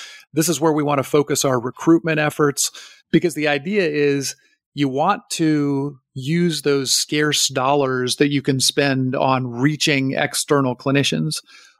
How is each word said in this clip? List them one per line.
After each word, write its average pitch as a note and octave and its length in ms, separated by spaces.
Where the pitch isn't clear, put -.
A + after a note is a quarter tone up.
This D#3 160
is D#3 120
where D#3+ 120
we D3+ 100
wanna C#3+ 200
focus C#3+ 420
our C3 160
recruitment D#3+ 600
efforts, D3 500
because E3+ 240
the D3+ 140
idea E3 380
is C#3+ 500
you C#3 140
want D#3+ 340
to C#3+ 680
use D#3 480
those C#3 300
scarce D3+ 560
dollars C3 680
that D3 140
you C#3 120
can C3 180
spend C3 540
on C3 320
reaching C3+ 680
external C#3 640
clinicians C#3+ 680